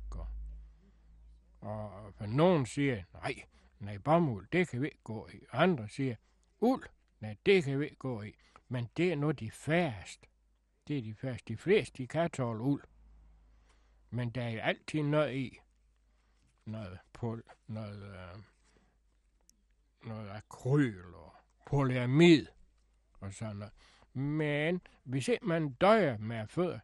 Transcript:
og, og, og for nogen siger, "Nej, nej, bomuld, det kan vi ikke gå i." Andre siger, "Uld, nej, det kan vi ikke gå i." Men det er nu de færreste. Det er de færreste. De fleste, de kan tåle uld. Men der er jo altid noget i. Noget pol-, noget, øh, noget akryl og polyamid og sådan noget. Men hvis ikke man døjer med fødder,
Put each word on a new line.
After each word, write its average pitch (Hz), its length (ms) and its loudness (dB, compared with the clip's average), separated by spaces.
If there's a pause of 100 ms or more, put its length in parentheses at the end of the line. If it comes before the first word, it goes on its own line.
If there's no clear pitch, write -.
(100)
og, 85 160 -8 (1300)
og, 107 300 -8
og 95 240 -16
for 107 120 -10
nogen 147 400 4
siger, 131 360 -2 (100)
"Nej, 117 220 -8 (440)
nej, 101 200 -10
bomuld, 135 540 2
det 175 160 2
kan 123 140 -4
vi 147 40 -2
ikke - 180 -14
gå 110 240 -10
i." - 120 -18 (120)
Andre 135 360 2
siger, 131 280 -4 (440)
"Uld, 247 240 2 (360)
nej, 107 160 -8 (100)
det 190 180 6
kan 139 160 0
vi 151 40 0
ikke - 120 -8
gå 120 260 -6
i." 107 120 -10 (340)
Men 123 280 -4
det 175 160 2
er 151 40 -2
nu 147 140 0
de 113 200 -6
færreste. 147 760 -2 (600)
Det 147 100 -2
er 127 40 -4
de 107 120 -8
færreste. 123 340 -8
De 113 80 -4
fleste, 170 460 0
de 127 40 -6
kan 165 240 0
tåle 117 300 -4
uld. 135 220 0 (1300)
Men 120 200 -4
der 123 120 -4
er 117 80 -2
jo 113 80 -4
altid 151 440 -2
noget 147 320 2
i. 135 240 -6 (1080)
Noget 107 340 -10 (200)
pol-, 113 360 -6 (120)
noget, 104 360 -10
øh, 92 400 -16 (1600)
noget 110 280 -10
akryl 107 840 -2
og 82 200 -20 (320)
polyamid 135 800 6 (720)
og 98 120 -8
sådan 107 240 -8
noget. 101 160 -12 (400)
Men 151 680 0 (240)
hvis 127 240 -2
ikke 247 180 0
man 165 260 0
døjer 175 460 6
med 107 280 -4
fødder, 156 380 -2